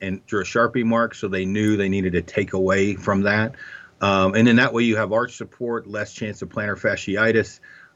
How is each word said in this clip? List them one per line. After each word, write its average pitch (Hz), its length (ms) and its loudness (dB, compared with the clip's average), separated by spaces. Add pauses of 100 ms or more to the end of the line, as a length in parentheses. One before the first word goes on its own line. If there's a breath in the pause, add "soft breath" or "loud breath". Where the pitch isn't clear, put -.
and 95 240 -8
drew 107 140 -4
a 90 60 -4
Sharpie 117 400 0
mark 117 300 0
so - 120 -6
they 92 160 -2
knew 107 320 2
they 98 140 0
needed 95 240 0
to 87 80 0
take 95 320 -4
away 98 420 2
from 98 280 0
that. 107 320 0 (440 loud breath)
Um, 98 360 2
and 113 120 6
then 117 80 6
that 123 180 4
way 117 100 0
you 113 120 2
have 104 160 -2
arch 117 240 0
support, 117 500 -8
less 104 280 -8
chance 107 280 -8
of 95 80 -8
plantar 104 300 -6
fasciitis. 104 800 0 (360 loud breath)